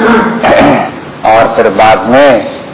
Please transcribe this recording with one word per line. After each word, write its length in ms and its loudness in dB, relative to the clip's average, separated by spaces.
और 220 2
फिर 120 2
बाद 400 2
में 420 2